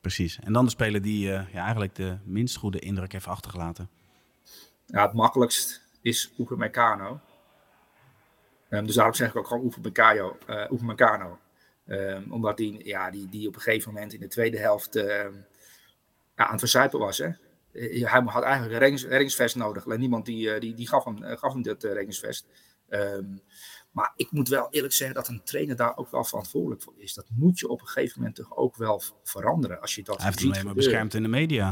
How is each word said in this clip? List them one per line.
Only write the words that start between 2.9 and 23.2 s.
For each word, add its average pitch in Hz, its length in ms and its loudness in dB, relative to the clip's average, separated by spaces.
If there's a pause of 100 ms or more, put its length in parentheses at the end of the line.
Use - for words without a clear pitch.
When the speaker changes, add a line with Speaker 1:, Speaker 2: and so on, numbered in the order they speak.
Speaker 1:
heeft 92 160 -10
achtergelaten. 87 600 -8 (960)
Speaker 2:
Ja, - 160 2
het 104 120 6
makkelijkst 117 680 4 (200)
is - 360 -2
Upamecano. 117 800 0 (1500)
Ehm, 104 160 -2
dus 107 100 -2
daarom 113 180 6
zeg 117 160 0
ik - 60 -8
ook 104 120 -4
gewoon 123 180 -2
Upamecano, 107 720 2 (100)
eh, 107 240 -6
Upamecano. 110 680 2 (480)
Ehm, 98 460 -6
omdat 110 260 0
die, 107 280 -6
ja, 95 260 -4
die, 98 180 -12
die 104 180 -6
op 95 80 -6
een - 60 -16
gegeven 110 320 0
moment 104 200 -10
in 104 60 -16
de 98 80 -12
tweede 113 300 0
helft, 104 380 2
ehm, 101 380 0 (1040)
ja, 117 100 6
aan - 60 -2
het 107 80 -2
verzuipen 131 400 4
was, 98 180 -2
hè. - 100 -2 (440)
Eh, 117 400 -2
hij 127 140 8
had 120 180 0
eigenlijk 127 300 0
een 117 60 0
reddings-, 135 260 6
reddingsvest 131 500 2
nodig. 107 300 -4
Alleen 113 140 -2
niemand 120 260 0
die, 110 280 -2
eh, 110 60 -2
die, 113 140 -6
die 117 140 -10
gaf - 180 2
hem, 110 180 -10
eh, 117 140 -8
gaf 131 160 -2
hem 127 80 -4
dat, 110 220 -4
eh, 104 100 -2
reddingsvest. - 540 -8 (420)
Ehm, 101 360 -4 (680)